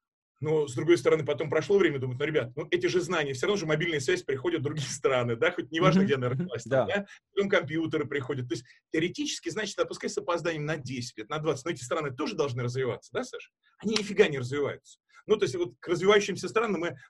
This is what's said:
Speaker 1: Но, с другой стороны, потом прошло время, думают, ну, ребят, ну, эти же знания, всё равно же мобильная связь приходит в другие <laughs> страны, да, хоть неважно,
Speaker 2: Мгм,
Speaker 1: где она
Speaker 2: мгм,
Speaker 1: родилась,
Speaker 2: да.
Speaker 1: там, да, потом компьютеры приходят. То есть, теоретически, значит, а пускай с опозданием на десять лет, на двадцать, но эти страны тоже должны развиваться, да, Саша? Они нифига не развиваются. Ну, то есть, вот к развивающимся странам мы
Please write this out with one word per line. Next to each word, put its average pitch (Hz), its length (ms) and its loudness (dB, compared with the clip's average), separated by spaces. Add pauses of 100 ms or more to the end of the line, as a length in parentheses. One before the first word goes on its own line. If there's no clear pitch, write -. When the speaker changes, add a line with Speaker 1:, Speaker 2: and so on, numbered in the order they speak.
(400)
Speaker 1:
Но, 151 280 0
с 123 60 -10
другой 156 240 6
стороны, 160 260 4
потом 147 260 -2
прошло 170 280 4
время, 156 200 4
думают, 127 220 -4
ну, 147 60 0
ребят, 151 280 0
ну, 156 160 -8
эти 180 160 0
же 175 140 2
знания, 151 320 -2
всё 127 140 -4
равно 202 120 2
же 165 80 -4
мобильная 156 340 0
связь 180 220 0
приходит 151 380 -2
в - 40 -6
другие 151 220 -4
<laughs> - 20 -8
страны, 123 480 2
да, 117 140 2
хоть - 220 -6
неважно, 180 300 6
Speaker 2:
Мгм, - 20 4
Speaker 1:
где 143 100 2
она 123 160 0
Speaker 2:
мгм, 165 200 -4
Speaker 1:
родилась, - 140 -8
Speaker 2:
да. 127 200 2
Speaker 1:
там, - 0 -
да, 196 220 -2 (280)
потом 196 140 0
компьютеры 156 580 0
приходят. 131 420 -4
То 170 60 -4
есть, - 100 -8 (280)
теоретически, 226 560 -4
значит, 202 320 -6
а 165 40 2
пускай - 260 -8
с - 80 -6
опозданием 165 460 -2
на 156 120 -2
десять 127 420 -8
лет, 107 100 -10
на 151 100 -4
двадцать, 151 260 -2
но 175 80 -2
эти 170 100 -8
страны 151 300 -4
тоже 214 240 -4
должны 131 260 0
развиваться, 123 500 -4
да, 254 120 -2
Саша? - 260 -14 (280)
Они 214 180 0
нифига 202 320 4
не 143 100 -4
развиваются. 127 600 -4 (260)
Ну, 208 100 4
то 208 80 2
есть, 160 120 0
вот 175 240 -4
к - 80 -14
развивающимся 190 600 4
странам 208 340 0
мы 170 140 -4 (140)